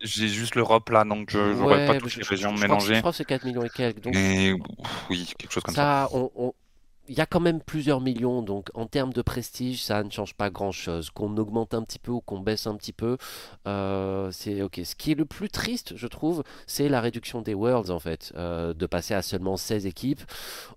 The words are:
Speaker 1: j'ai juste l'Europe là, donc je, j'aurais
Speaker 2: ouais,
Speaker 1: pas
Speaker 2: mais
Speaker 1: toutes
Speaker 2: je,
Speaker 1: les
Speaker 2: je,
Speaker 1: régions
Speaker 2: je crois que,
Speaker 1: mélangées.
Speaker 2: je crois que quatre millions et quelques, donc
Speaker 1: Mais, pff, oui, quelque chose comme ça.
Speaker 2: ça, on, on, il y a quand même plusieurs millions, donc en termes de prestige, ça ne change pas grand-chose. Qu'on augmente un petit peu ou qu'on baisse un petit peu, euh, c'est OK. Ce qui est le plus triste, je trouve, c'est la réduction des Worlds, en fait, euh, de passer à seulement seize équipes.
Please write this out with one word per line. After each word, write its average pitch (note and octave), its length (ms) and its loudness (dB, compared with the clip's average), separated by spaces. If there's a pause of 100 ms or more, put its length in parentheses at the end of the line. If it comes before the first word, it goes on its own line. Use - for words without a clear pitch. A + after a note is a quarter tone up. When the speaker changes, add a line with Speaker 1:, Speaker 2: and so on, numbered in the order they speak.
Speaker 1:
j'ai G#2+ 240 0
juste A2 260 -2
l'Europe A2+ 360 6
là, A2 140 8
donc G#2 280 -2
je, G#2 240 4
j'aurais G2 220 6
Speaker 2:
ouais, C#3+ 100 4
Speaker 1:
pas - 60 6
Speaker 2:
mais C#3 60 4
Speaker 1:
toutes A#2+ 100 -4
Speaker 2:
je, A#2+ 100 -6
Speaker 1:
les G#2+ 40 -6
Speaker 2:
je, - 60 -6
Speaker 1:
régions G2+ 260 2
Speaker 2:
je - 0 -
crois G#2 120 4
que, G2+ 40 4
Speaker 1:
mélangées. G2+ 240 4
Speaker 2:
je A2+ 40 6
crois D3 120 2
que E3 140 -6
quatre C3 200 -2
millions B2 180 0
et A#2 60 -2
quelques, A2+ 320 -2
donc A#2 140 -2
Speaker 1:
Mais, F#2+ 380 6
pff, - 560 -6
oui, F2 280 -4
quelque - 140 -12
chose - 120 -2
comme E2+ 120 -6
ça. C#3 320 4
Speaker 2:
ça, - 60 -4
on, B2+ 220 0
on, B2 180 -2 (560)
il B2 80 -4
y - 20 2
a D#3 60 4
quand E3+ 160 2
même E3+ 180 4
plusieurs C#3+ 400 0
millions, B2 420 0
donc G2+ 340 -6
en A2+ 100 -4
termes C3 260 0
de A#2+ 100 0
prestige, B2+ 640 -4
ça G#2 220 0
ne G#2 40 -8
change G2+ 260 -6
pas G2+ 140 0
grand-chose. E2+ 600 -4
Qu'on G#2 260 -4
augmente A2 380 0
un A2+ 100 -2
petit - 160 -10
peu - 140 -8
ou A#2+ 80 -4
qu'on G2 180 -8
baisse G#2 260 -2
un A2 120 -2
petit - 160 -10
peu, A#2+ 240 -2 (500)
euh, G2 640 -2
c'est G2+ 300 -4
OK. G2 240 -4
Ce - 100 -10
qui D3 160 -2
est D3+ 40 4
le D3+ 100 0
plus G3+ 240 -8
triste, - 480 -4
je A#2 100 -8
trouve, D#3 360 -2 (220)
c'est - 220 0
la C3 140 4
réduction A#2 400 -4
des G#2+ 140 -4
Worlds, A2 360 2
en F2 80 0
fait, E2 380 -6
euh, E2+ 360 -4
de E2 120 -2
passer F2 280 -2
à F#2+ 80 2
seulement F#2+ 360 -2
seize G#2 280 -2
équipes. A#2+ 360 -2 (560)